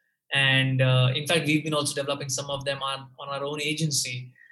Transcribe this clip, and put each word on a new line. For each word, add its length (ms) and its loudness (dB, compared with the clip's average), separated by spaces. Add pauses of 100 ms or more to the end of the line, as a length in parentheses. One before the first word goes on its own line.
(340)
And, 480 4
uh, 340 6
in 120 -4
fact, 180 2
we've 180 2
been 120 -2
also 180 0
developing 340 -4
some 220 -6
of 160 -6
them 160 -4
on, 260 -6 (120)
on 100 -12
our 160 -6
own 160 -6
agency. 720 -4 (180)